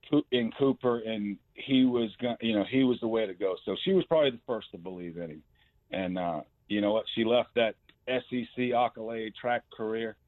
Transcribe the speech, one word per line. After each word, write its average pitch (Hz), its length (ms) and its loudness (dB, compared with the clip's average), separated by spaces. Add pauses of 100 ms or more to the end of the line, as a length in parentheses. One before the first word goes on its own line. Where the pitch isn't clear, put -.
(100)
Co-, 147 200 2
in 120 280 0
Cooper, 127 400 2
and 104 400 -4 (160)
he 131 320 4
was 120 240 2 (100)
gon-, 120 220 -2
you 113 120 0
know, 101 100 2
he 127 200 2
was 123 160 2
the 117 80 -2
way 113 160 2
to 95 80 -4
go. 92 320 -2
So 98 100 -2 (100)
she 190 100 2
was 180 100 4
probably 147 280 4
the 117 140 -14
first 113 260 -6
to - 60 -16
believe 87 380 -10
in 85 140 -8
him. 78 120 -16 (480)
And, 90 280 -2
uh, 85 240 -2 (260)
you 104 140 0
know 101 100 2
what? 110 220 0
She 113 100 0
left 117 300 2
that 113 220 2 (300)
S 127 160 -2 (100)
E 120 220 -4
C 123 200 -2
accolade 113 600 -2
track 120 360 -2
career 110 460 -4 (120)